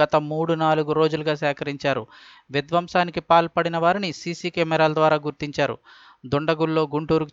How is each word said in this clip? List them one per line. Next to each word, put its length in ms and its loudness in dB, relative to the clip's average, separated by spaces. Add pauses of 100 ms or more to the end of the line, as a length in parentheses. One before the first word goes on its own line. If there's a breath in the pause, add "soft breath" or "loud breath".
గత 140 2
మూడు 380 -2
నాలుగు 380 0
రోజులుగా 440 0
సేకరించారు. 680 -4 (480 loud breath)
విధ్వంసానికి 680 -2
పాల్పడిన 580 2
వారిని 360 0
సీసీ 360 -8
కెమెరాల 440 2
ద్వారా 220 4
గుర్తించారు. 640 -4 (480 soft breath)
దుండగుల్లో 580 0 (120)
గుంటూరుకు 380 0